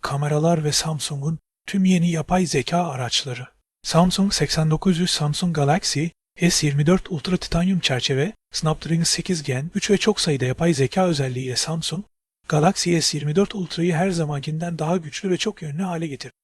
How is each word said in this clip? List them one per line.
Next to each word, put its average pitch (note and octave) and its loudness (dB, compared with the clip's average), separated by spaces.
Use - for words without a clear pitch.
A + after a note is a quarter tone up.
kameralar D3+ 0
ve D3 0
Samsung'un D#3 -4
tüm F#3+ 2
yeni F3 4
yapay F3+ 2
zeka D#3+ 0
araçları. B2+ -4
Samsung F#3 4
seksen D#3 2
dokuz E3 2
yüz, F3+ 0
Samsung D3+ 0
Galaxy D3 2
S - 2
yirmi C#3+ 2
dört F#3 2
Ultra F3+ -2
Titanium F3 0
çerçeve, C3+ 0
Snapdragon D#3 0
sekiz E3 -2
Gen C#3 -4
üç G#3 0
ve G3 4
çok - 0
sayıda C#3 0
yapay D#3+ 0
zeka C#3 2
özelliğiyle C3 -2
Samsung, D#3+ -4
Galaxy E3+ 2
S D#3 0
yirmi D3 -2
dört G3 2
Ultra'yı F3 -2
her F3+ 2
zamankinden D#3 -4
daha D#3 0
güçlü E3 -6
ve F3+ 2
çok - -4
yönlü D#3 -6
hale E3+ -4
getirdi. C3 -10